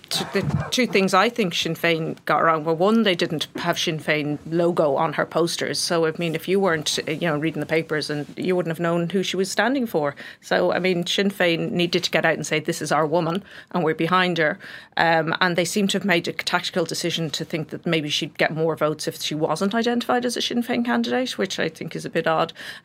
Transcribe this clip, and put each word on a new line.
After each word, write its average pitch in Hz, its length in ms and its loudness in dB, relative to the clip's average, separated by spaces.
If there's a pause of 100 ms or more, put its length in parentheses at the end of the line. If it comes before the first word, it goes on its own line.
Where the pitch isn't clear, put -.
t-, - 240 -2
the - 380 0
two 247 140 2
things 190 280 2
I 196 160 6
think 214 240 -2
Sinn 165 220 -2
Féin 160 500 0
got 151 180 2
wrong 160 220 4
were, 165 80 2
one, 208 300 4
they 190 120 4
didn't 165 400 -2
have 170 240 -2
Sinn 160 180 -2
Féin 151 480 -2
logo 170 500 2
on 156 180 0
her 160 120 0
posters. 160 540 -2
So, 165 260 0
I 160 120 0
mean, 170 180 -2
if 160 140 -8
you 190 100 4
weren't, 165 480 0
uh, 147 40 -4
you 170 180 -2
know, 147 80 0
reading 151 240 -2
the 147 40 -4
papers, 156 440 -2
and 147 160 -4 (100)
you 180 200 0
wouldn't 170 160 -2
have 160 80 -6
known 170 300 0
who 185 140 0
she 185 140 -4
was 185 120 -2
standing 240 380 0
for. 147 280 -2 (260)
So, 180 320 2
I - 60 0
mean, 175 260 0
Sinn 196 240 0
Féin 170 420 0
needed 175 320 0
to - 80 -2
get 160 140 2
out 165 80 6
and 151 120 -4
say, 156 140 0
"This 165 220 -4
is 139 100 -2
our 156 140 4
woman, 165 360 0 (300)
and 180 140 0
we're 156 100 2
behind 180 420 2
her." 165 220 0 (380)
Um, 165 420 4
and 180 160 2
they 180 100 2
seem 196 240 0
to 202 80 0
have 190 80 -4
made 170 220 2
a - 60 -6
tactical - 500 -2
decision 160 460 -4
to 151 160 -6
think 156 240 -6
that - 160 -10
maybe 160 240 0
she'd 151 280 -4
get 165 160 -2
more 160 220 0
votes 151 320 -2
if - 140 -8
she - 120 -6
wasn't 156 400 -2
identified 240 520 0
as 240 100 -2
a - 60 -4
Sinn 240 200 -2
Féin 240 220 -2
candidate, 240 540 0
which 190 200 -2
I 160 120 0
think - 260 -10
is 160 80 -8
a 156 60 -8
bit 165 180 -2
odd. 160 240 0 (340)